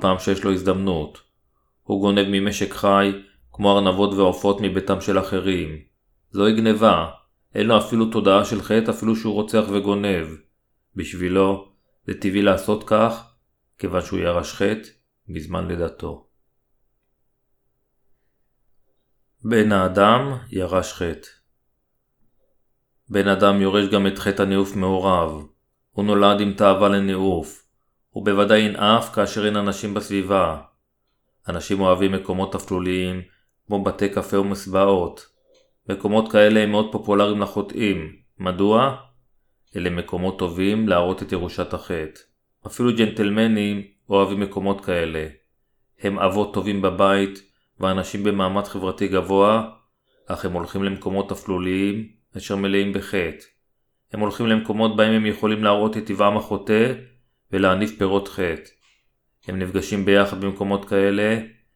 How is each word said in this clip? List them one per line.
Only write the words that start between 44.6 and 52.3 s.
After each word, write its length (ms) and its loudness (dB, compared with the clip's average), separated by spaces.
כאלה. 420 -4
הם 200 -4
אבות 340 0
טובים 280 -2
בבית, 580 2
ואנשים 440 -4
במעמד 400 0
חברתי 440 -4
גבוה, 640 2
אך 180 -6
הם 80 -4
הולכים 300 -6
למקומות 480 -4
אפלוליים, 760 -2